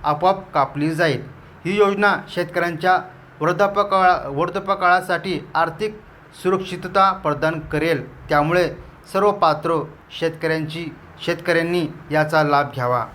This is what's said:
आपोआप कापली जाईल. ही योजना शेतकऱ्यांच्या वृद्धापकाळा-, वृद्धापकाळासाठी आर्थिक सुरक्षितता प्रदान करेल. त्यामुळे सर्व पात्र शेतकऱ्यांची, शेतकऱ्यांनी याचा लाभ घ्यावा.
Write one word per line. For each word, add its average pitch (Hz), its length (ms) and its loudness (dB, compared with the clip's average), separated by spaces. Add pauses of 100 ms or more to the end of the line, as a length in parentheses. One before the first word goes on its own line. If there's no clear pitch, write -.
आपोआप 175 500 0
कापली 143 380 0
जाईल. 151 300 0 (440)
ही 190 120 0
योजना 202 380 4 (140)
शेतकऱ्यांच्या 175 720 0 (400)
वृद्धापकाळा-, 185 880 2
वृद्धापकाळासाठी 185 1120 0 (160)
आर्थिक 165 440 -2 (440)
सुरक्षितता 185 680 0
प्रदान 160 480 -2
करेल. 151 680 -4
त्यामुळे 156 460 2 (380)
सर्व 196 180 4
पात्र 160 520 0 (360)
शेतकऱ्यांची, 160 680 -4 (400)
शेतकऱ्यांनी 170 600 0 (240)
याचा 156 320 2
लाभ 143 320 2
घ्यावा. 123 400 0